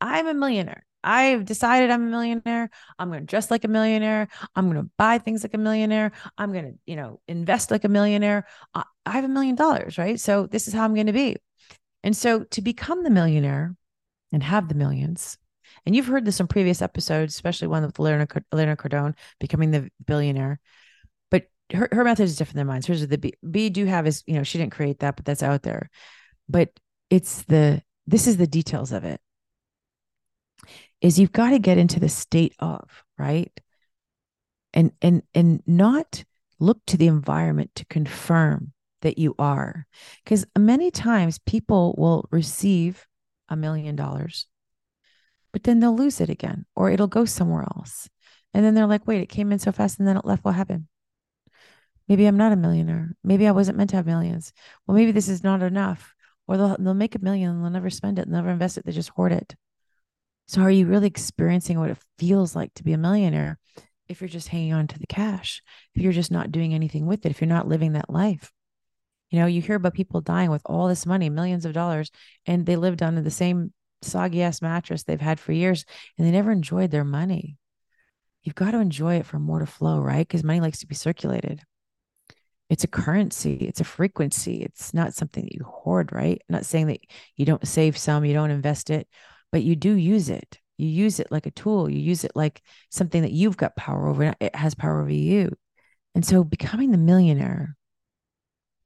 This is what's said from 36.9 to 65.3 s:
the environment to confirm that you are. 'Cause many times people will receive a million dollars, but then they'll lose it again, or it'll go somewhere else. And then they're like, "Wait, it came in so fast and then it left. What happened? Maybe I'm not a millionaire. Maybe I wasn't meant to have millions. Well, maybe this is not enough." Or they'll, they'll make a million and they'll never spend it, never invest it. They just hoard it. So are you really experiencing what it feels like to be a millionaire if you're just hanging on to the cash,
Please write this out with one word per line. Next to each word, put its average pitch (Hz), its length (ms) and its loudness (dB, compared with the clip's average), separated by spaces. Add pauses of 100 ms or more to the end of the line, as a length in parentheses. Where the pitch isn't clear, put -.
the 165 100 6
environment 151 680 0
to - 100 -14
confirm 156 880 0 (280)
that - 160 -2
you 160 200 0
are. 143 480 -2 (400)
'Cause 208 200 2 (120)
many 262 340 4
times 196 480 0
people 202 580 0
will 165 340 2
receive 175 720 0 (440)
a 156 80 -6
million 151 400 -4
dollars, 143 500 -6 (1040)
but - 120 -6
then 240 160 6
they'll 233 160 4
lose 269 240 0
it 165 100 0
again, - 360 -6 (100)
or 190 140 2
it'll 196 160 2
go 226 200 2
somewhere 165 360 0 (140)
else. - 340 -16 (440)
And 208 120 4
then 214 80 6
they're 214 140 4
like, 208 180 2
"Wait, 208 160 0
it - 60 -6
came 202 240 -2
in 202 80 0
so 202 120 -2
fast 202 280 -2
and 196 80 2
then 190 100 4
it - 80 -4
left. - 180 0
What 185 120 2
happened? 180 320 -4 (1200)
Maybe 202 180 6
I'm 202 120 6
not 214 160 6
a - 20 4
millionaire. 165 680 0
Maybe 196 220 4
I 208 60 6
wasn't 190 260 2
meant 202 140 0
to 190 60 0
have 165 100 0
millions. 165 440 -2 (360)
Well, 190 80 2
maybe 226 160 6
this 202 180 2
is 180 140 -4
not 190 180 2
enough." 185 540 -2 (320)
Or 190 100 0
they'll, 196 220 2
they'll 185 140 0
make 208 220 -2
a 208 40 -4
million 190 320 0
and 170 120 -4
they'll 170 80 -2
never 185 180 -4
spend 196 300 -4
it, - 80 -4
never 175 220 -2
invest 175 280 -2
it. - 80 -12
They 170 80 -8
just 165 160 -6
hoard - 220 0
it. - 240 -4 (920)
So 190 140 0
are 190 100 6
you 190 160 6
really 202 200 4
experiencing 170 720 -2
what 160 120 -2
it - 60 -8 (200)
feels 180 380 2
like - 180 -6
to - 100 -20
be 160 100 0
a 156 40 0
millionaire 160 600 0 (480)
if 175 120 -14
you're 185 80 -12
just 165 220 -14
hanging 160 240 -4
on 156 140 0
to 151 120 -12
the - 80 -14
cash, 202 540 -6 (320)